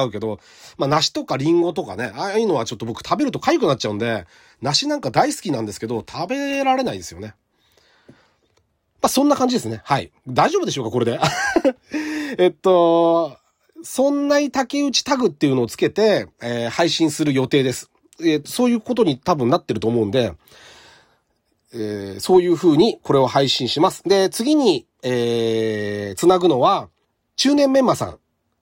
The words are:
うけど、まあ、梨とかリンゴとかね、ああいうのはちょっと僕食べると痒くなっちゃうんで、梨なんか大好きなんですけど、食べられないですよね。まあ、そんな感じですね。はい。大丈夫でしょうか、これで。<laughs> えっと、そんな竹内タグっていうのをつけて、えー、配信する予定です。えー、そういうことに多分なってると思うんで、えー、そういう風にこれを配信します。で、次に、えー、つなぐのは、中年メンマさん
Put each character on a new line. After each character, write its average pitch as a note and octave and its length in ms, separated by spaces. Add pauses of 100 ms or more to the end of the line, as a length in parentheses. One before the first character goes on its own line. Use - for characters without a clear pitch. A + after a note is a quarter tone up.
う A2+ 60
け G2+ 80
ど、 G#2+ 200 (380)
ま D3 100
あ、 - 20
梨 D3+ 240
と D4+ 100
か C3 140
リ C#3+ 120
ン E3+ 120
ゴ E3+ 100
と D3 140
か F#2 100
ね、 A2 200
あ D3+ 80
あ G3 140
い A3+ 60
う A3 40
の E3+ 80
は A2+ 100
ち - 80
ょ - 20
っ - 20
と A2+ 80
僕 A2+ 220
食 F3+ 100
べ D4 80
る A#3 60
と - 80
痒 D#4 220
く G3+ 60
な C#3 80
っ - 20
ち A#2 100
ゃ G#2+ 40
う - 20
ん G#2 40
で、 A2 280 (360)
梨 D3 280
な D4 80
ん A#3+ 40
か - 80
大 B3+ 240
好 - 80
き E3+ 100
な A#2 100
ん A2 40
で G#2 60
す - 80
け A#2 80
ど、 A2+ 180
食 D#3+ 220
べ C#4 380
ら C4 100
れ C4 80
な D3+ 100
い G2 40
で F2 60
す - 100
よ F2 80
ね。 G#2+ 140 (1700)
ま A#3+ 60
あ、 - 20
そ C4+ 140
ん D4 60
な C#4 80
感 B3+ 100
じ B3 80
で G#3 60
す A2 80
ね。 A2+ 160
は C3+ 140
い。 - 120 (160)
大 C#3 220
丈 F#4+ 100
夫 F4 60
で F3+ 60
し C#3 60
ょ C3+ 40
う A2+ 40
か、 G#2+ 60
こ B2 80
れ A2+ 60
で。 A#2 120 (580)
<laughs> D4+ 600
え F3+ 100
っ F3 40
と、 E3+ 840 (460)
そ C4+ 280
ん C#4+ 160
な C#4+ 100 (140)
竹 C4+ 300
内 C#4 200
タ C#4+ 140
グ B3 140
っ - 20
て D3 160
い C3+ 40
う C3 40
の B2 80
を A2+ 40
つ - 100
け D#3 120
て、 F#3 380 (140)
え A#2 260
ー、 - 20
配 E3+ 200
信 D#3+ 200
す D#3 140
る D3 100
予 C3 140
定 C#3 160
で C3 100
す。 - 160 (300)
え D#3+ 160
ー、 D3 120
そ - 180
う A#3+ 40
い A#3+ 40
う A3 80
こ B3 140
と A#3+ 80
に C#3+ 140
多 - 160
分 B2 160
な - 100
っ - 40
て A#2 100
る G#2+ 60
と A2 80
思 A#2 160
う - 20
ん G2+ 60
で、 A2 220 (1400)
え G#2 440
ー、 - 20
そ - 180
う F3+ 60
い F3+ 60
う E3 80
風 D#3 200
に G#3+ 240
こ - 120
れ C#3 60
を C3 80
配 C#3 200
信 A#2+ 220
し - 100
ま F3+ 120
す。 - 140
で、 F#3+ 240
次 C#4+ 260
に、 G#3+ 300 (180)
え A2+ 1120
ー、 - 20
つ E3+ 120
な F#3 100
ぐ F3+ 100
の C3+ 120
は、 D#3 300 (480)
中 C#4+ 180
年 C#4 160
メ C4+ 80
ン B3 80
マ E3 80
さ A2+ 100
ん - 140 (420)